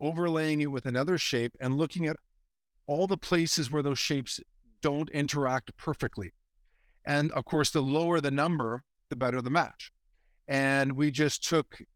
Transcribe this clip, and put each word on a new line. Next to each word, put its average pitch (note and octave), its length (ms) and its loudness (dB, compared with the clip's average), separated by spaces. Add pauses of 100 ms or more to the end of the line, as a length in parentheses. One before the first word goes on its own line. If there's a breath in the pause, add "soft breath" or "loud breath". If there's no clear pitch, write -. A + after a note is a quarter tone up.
overlaying D#3 600 0
it D3 100 -2
with C3+ 140 -6
another C3+ 320 0
shape, A#2+ 440 -2
and C3 180 0
looking E3 280 -2
at D3+ 100 -4 (680)
all D#3+ 200 0
the F#3+ 100 0
places E3 540 0
where D3 120 0
those C#3 160 -2
shapes - 420 -4 (420)
don't D3+ 280 0
interact C#3+ 680 -2
perfectly. A#2+ 560 -6 (720)
And D3 280 0
of C3 120 -4
course, D3+ 260 4
the D#3 100 4
lower D#3+ 400 4
the C#3+ 100 2
number, C#3 520 2 (260)
the C3 80 -8
better B2 240 0
the B2 100 -4
match. D3+ 400 0 (580)
And C3+ 440 2
we D3 180 0
just C#3+ 380 0
took - 320 0 (160)